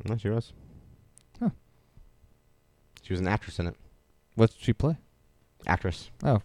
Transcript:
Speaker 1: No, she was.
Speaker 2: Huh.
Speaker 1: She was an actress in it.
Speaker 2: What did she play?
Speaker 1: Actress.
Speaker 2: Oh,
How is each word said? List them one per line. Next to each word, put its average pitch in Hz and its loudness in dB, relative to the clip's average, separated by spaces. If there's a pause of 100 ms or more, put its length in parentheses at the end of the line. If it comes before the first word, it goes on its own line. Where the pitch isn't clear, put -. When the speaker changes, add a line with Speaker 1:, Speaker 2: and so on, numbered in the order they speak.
Speaker 1:
No, 107 -4
she 101 -4
was. 113 -2 (880)
Speaker 2:
Huh. 233 0 (1500)
Speaker 1:
She - -6
was 90 0
an 92 0
actress - -4
in 85 -2
it. - -8 (600)
Speaker 2:
What 113 6
did - -20
she - 0
play? 156 0 (680)
Speaker 1:
Actress. - -2 (140)
Speaker 2:
Oh, 117 2